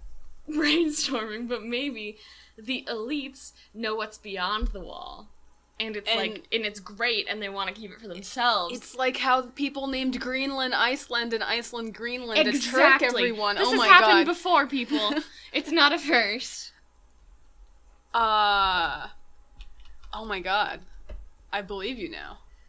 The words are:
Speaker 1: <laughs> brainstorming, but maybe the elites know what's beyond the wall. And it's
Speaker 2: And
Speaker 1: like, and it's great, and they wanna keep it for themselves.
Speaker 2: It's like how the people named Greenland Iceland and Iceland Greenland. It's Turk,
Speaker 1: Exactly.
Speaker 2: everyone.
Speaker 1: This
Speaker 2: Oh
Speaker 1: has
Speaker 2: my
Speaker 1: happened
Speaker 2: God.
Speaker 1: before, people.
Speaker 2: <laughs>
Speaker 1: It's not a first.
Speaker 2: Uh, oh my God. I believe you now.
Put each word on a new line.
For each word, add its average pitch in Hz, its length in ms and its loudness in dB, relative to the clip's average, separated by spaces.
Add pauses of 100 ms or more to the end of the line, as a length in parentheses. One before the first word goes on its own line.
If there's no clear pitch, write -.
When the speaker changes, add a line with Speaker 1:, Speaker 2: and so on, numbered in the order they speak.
(160)
Speaker 1:
<laughs> - 320 -10
brainstorming, 294 1000 0
but 233 140 -4
maybe 233 560 -6 (400)
the 247 320 -6
elites 254 640 -6 (200)
know 220 220 -4
what's 220 240 -6
beyond 202 500 -2
the 196 120 -6
wall. - 480 -14 (520)
And 220 160 -6
it's 202 140 -6
Speaker 2:
And 226 80 2
Speaker 1:
like, 214 340 -6
and 220 140 -2
it's 202 140 -8
great, 208 480 -4
and 214 120 -6
they 202 80 -6
wanna 196 240 -4
keep 208 200 -14
it - 80 -20
for 226 80 -16
themselves. 196 680 0
Speaker 2:
It's - 200 -8
like 254 220 2
how 262 240 4
the 254 100 -14
people 277 340 -4
named 262 340 -2
Greenland 262 540 -2
Iceland 240 580 0
and 220 120 -2
Iceland 233 500 -4
Greenland. 247 540 0
It's 247 200 0
Turk, 269 280 8
Speaker 1:
Exactly. 247 260 2
Speaker 2:
everyone. 208 340 0
Speaker 1:
This - 120 2
Speaker 2:
Oh - 20 4
Speaker 1:
has 440 80 4
Speaker 2:
my - 80 4
Speaker 1:
happened 381 400 10
Speaker 2:
God. 339 80 0
Speaker 1:
before, 330 320 4
people. 285 480 0 (180)
Speaker 2:
<laughs> - 200 -20
Speaker 1:
It's 285 180 -4
not 294 220 6
a 339 80 0
first. 240 720 -2 (1400)
Speaker 2:
Uh, 196 920 2 (1080)
oh 220 120 -10
my 202 160 -4
God. 185 400 0 (720)
I 202 100 -2
believe 202 360 -6
you 165 120 -8
now. 73 280 -14 (300)